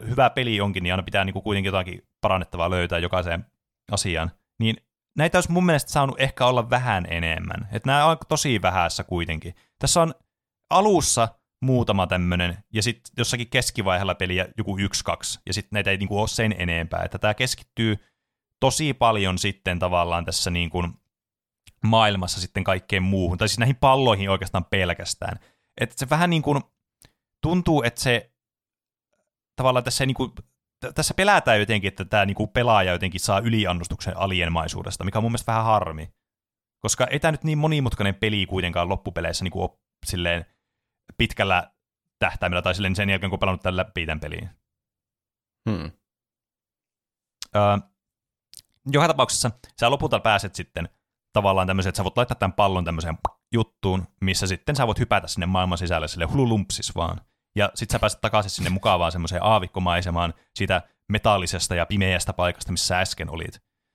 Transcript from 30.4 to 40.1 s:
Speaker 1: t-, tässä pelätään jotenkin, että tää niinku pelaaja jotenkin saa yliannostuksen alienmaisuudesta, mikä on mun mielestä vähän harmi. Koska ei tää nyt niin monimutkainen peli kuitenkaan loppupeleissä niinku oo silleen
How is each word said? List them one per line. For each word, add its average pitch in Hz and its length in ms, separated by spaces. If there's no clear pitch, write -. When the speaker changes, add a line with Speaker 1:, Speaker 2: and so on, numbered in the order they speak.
Speaker 1:
t-, - 100
tässä - 180
pelätään 180 460
jotenkin, 104 280
että 95 180
tää 104 200
niinku 101 220
pelaaja 107 440
jotenkin 87 300
saa 98 180
yliannostuksen 90 760
alienmaisuudesta, 87 840
mikä 101 160
on 107 40
mun 117 80
mielestä 117 200
vähän 113 140
harmi. 85 440
Koska - 280
ei 143 120
tää 165 120
nyt 147 120
niin 156 140
monimutkainen 135 580
peli 107 300
kuitenkaan 87 440
loppupeleissä 87 540
niinku 90 180
oo - 180
silleen 87 400